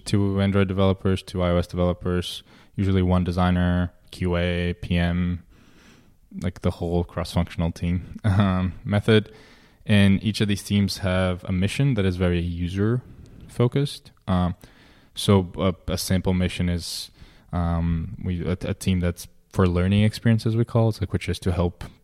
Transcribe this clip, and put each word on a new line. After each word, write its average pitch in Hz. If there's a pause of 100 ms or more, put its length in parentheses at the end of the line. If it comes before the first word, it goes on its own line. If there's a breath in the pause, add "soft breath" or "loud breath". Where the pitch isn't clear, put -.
two 98
Android 98
developers, 95
two -
I 90
O 87
S 87
developers, 90 (320 soft breath)
usually 95
one 90
designer, 90 (200)
Q 87
A, 87
P -
M, 87 (1000 soft breath)
like, 92
the 92
whole 87
cross-functional 87
team, -
<laughs> -
um, 92 (100)
method. 107 (540 soft breath)
And 101
each 107
of 107
these 101
teams 101
have 92
a 95
mission 104
that 98
is 92
very 90
user-focused. 101 (160)
Um, 90 (600 soft breath)
so 95
a, 90
a 90
simple 92
mission 90
is, - (420 soft breath)
um, 85
we, 90
a, 87 (100)
a 95
team 92
that's 87 (220)
for 95
learning 90
experiences, 110
we 117
call 113
it, -
like, -
which -
is 87
to 98
help 87 (200)